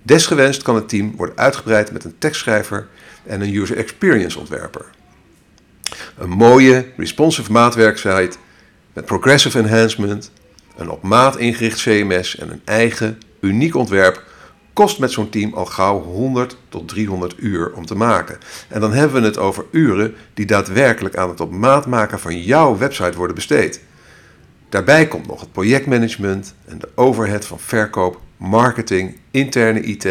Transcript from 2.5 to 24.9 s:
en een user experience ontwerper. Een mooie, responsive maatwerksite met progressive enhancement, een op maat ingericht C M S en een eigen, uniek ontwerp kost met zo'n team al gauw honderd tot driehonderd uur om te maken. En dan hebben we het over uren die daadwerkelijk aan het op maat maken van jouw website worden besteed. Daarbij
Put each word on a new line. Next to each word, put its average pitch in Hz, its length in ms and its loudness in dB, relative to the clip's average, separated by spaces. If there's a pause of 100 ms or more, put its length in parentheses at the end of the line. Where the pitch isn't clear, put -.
en 98 180 -8
een 101 140 -4
user 101 220 -4
experience 110 640 0
ontwerper. - 460 -12 (1300)
Een 98 120 -8
mooie, 127 680 6
responsive 147 540 -2
maatwerksite 110 880 2 (560)
met - 120 -12
progressive 127 540 2
enhancement, 107 720 0 (440)
een 82 140 -14
op 78 140 -12
maat 123 340 4
ingericht 113 460 -2
C - 20 -6
M 101 380 2
S - 140 -8
en 80 140 -12
een 80 140 -16
eigen, 110 560 -2 (180)
uniek 117 360 0
ontwerp 95 480 2 (500)
kost 202 260 2
met 127 120 -2
zo'n 107 180 -4
team 104 240 -4
al 90 120 -6
gauw 98 360 -2
honderd 123 560 -4 (120)
tot 80 180 -12
driehonderd 95 500 -6
uur 87 360 -4
om 85 120 -14
te 90 100 -8
maken. 95 420 0 (300)
En 107 140 -6
dan 107 120 0
hebben 135 280 2
we 110 60 2
het 104 100 -2
over 98 340 -4
uren 113 440 0 (180)
die 107 120 -4
daadwerkelijk 101 720 0
aan 90 120 -2
het 87 100 -12
op 85 120 -6
maat 131 340 2
maken 110 340 -2
van 85 220 -8
jouw 127 360 2
website 92 400 -4
worden 87 180 -4
besteed. - 460 -2 (880)
Daarbij 147 380 4